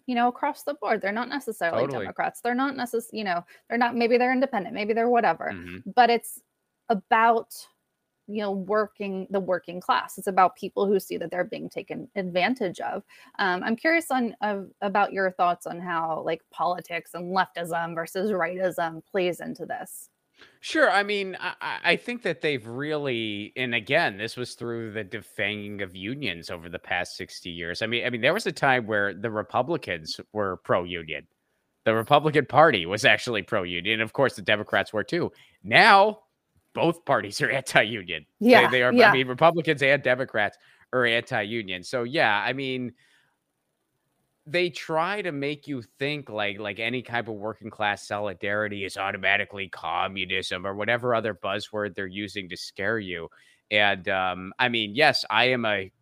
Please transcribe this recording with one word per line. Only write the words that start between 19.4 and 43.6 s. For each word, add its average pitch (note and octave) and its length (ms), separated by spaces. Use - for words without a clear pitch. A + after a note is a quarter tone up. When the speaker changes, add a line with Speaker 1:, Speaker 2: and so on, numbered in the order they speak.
Speaker 1:
into D#3+ 240
this. - 460
Speaker 2:
Sure. C#4+ 300
I F#3+ 120
mean, G3+ 380
I, - 200
I, C3 200
I E3 40
think A#3+ 260
that E3+ 180
they've C#3 260
really, A#2+ 880
and B2+ 180
again, B2 420
this G#2+ 200
was B2 180
through A#2 380
the G#2+ 120
defanging G2+ 760
of F2+ 140
unions F#2+ 540
over F2 180
the F2 100
past - 380
sixty - 340
years. E2+ 320
I A2+ 40
mean, A#2 200
I B2+ 40
mean, A#2+ 100
there C3 140
was A3+ 120
a F#3 60
time B2+ 340
where G2+ 280
the G2+ 160
Republicans G#2+ 880
were G2 260
pro-union. E2+ 680
The A2+ 100
Republican D3 520
Party C3 400
was A2+ 180
actually A2 380
pro-union. F#2 580
Of A2 140
course, C3 220
the G2+ 60
Democrats G#2 500
were G#2 120
too. D#3 280
Now, G3 600
both E3 300
parties G#2 380
are B2 80
<laughs> - 20
anti-union. A2 760
They, A3 140
Speaker 1:
Yeah, - 20
Speaker 2:
they B2+ 140
are, B2 140
Speaker 1:
yeah. A#3+ 80
Speaker 2:
I G#3+ 60
mean, C3 180
Republicans D#3 540
and C#3 200
Democrats B2 560
are B2 140
anti-union. A2 800
So, A#2+ 200
yeah, A#2+ 420
I B2 80
mean, B2+ 400